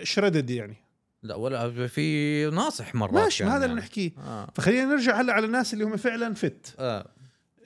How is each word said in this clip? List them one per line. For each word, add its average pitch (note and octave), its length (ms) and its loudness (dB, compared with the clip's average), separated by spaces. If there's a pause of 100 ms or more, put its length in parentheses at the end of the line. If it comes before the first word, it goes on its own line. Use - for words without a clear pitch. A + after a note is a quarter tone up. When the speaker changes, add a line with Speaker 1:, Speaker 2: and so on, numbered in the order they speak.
Speaker 1:
شريدد E3 480 2
يعني. A2 260 -6 (460)
Speaker 2:
لا، A2 120 -8
ولا A#2+ 520 -2
في D3+ 640 0
ناصح G#3 440 -2
مرات A2 200 0
Speaker 1:
ماشي، G4+ 240 4
Speaker 2:
كان G3+ 100 2
Speaker 1:
ما C4 80 2
هذا C4+ 80 2
اللي A#3+ 100 0
Speaker 2:
يعني. A3+ 120 -6
Speaker 1:
نحكيه. F#3 320 -4
Speaker 2:
آه. A#2+ 360 -10
Speaker 1:
فخلينا B3 300 4
نرجع B3+ 360 2
هلأ B3 120 2
على A3 140 2
الناس A#3 280 0
اللي G#3+ 100 -2
هم G#3+ 120 -2
فعلا A#3 380 -2
فت. - 440 -4
Speaker 2:
آه. A#2+ 300 -4 (580)